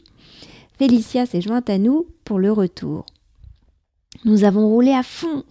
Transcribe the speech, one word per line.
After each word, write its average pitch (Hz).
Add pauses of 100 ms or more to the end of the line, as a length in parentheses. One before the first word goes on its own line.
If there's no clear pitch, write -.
(800)
Félicia 247
s'est 175
jointe 226
à 196
nous 277 (180)
pour 202
le 196
retour. 175 (1200)
Nous 214
avons 208
roulé 240
à 254
fond 311